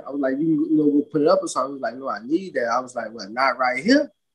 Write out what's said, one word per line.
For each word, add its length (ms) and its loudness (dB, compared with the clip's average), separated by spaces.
I 40 -12
was 100 -4
like, 160 0
"You, 320 0
you 80 4
know, 100 4
we'll 160 4
put 180 -2
it 60 4
up 140 4
or 60 -6
something." 240 -2
He 20 -10
was 80 -12
like, 160 -6
"No, 100 -10
I 160 -4
need 300 -2
that." 180 -2
I 80 0
was 160 -10
like, 180 -8
"Well, 160 -14
not 280 0
right 260 0
here." 280 4